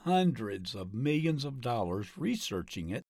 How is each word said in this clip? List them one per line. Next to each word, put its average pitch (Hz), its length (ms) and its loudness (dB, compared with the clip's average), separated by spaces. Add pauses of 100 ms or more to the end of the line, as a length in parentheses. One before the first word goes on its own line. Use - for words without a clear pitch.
hundreds 113 720 2
of 95 200 -6
millions 151 500 2
of 135 160 -6
dollars 104 560 0
researching 95 720 -2
it, 101 220 -4